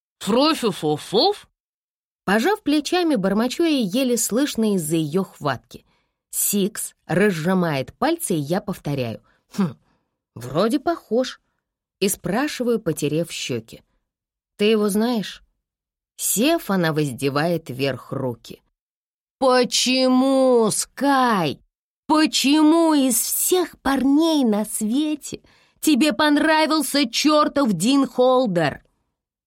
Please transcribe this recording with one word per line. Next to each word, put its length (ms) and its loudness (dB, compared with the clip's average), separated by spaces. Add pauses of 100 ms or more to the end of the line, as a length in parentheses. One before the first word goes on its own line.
(200)
Фрофи-фоф-фоф. 1300 0 (720)
Пожав 400 0
плечами, 520 0
бормочу 500 0
я 140 2
еле 380 0
слышно 580 0
из-за 200 -2
её 300 -2
хватки. 600 -10 (440)
Сикс 640 -4 (100)
разжимает 880 0
пальцы, 420 -2
и 40 -2
я 220 -4
повторяю: 600 -6 (360)
«Хм, 180 -2 (600)
вроде 440 -2
похож». 640 -4 (580)
И 80 0
спрашиваю, 720 -2
потерев 500 -4
щёки: 540 -10 (720)
«Ты 100 -2
его 220 2
знаешь?» 560 -2 (720)
Сев, 560 0
она 220 0
воздевает 760 -2
вверх 440 -6
руки. 480 -10 (800)
«Почему, 1300 2
Скай? 880 0 (460)
Почему 880 4
из 260 2
всех 600 -2
парней 640 2
на 220 0
свете 760 -4 (380)
тебе 320 2
понравился 960 2
чёртов 640 2
Дин 340 2
Холдер?» 760 0 (640)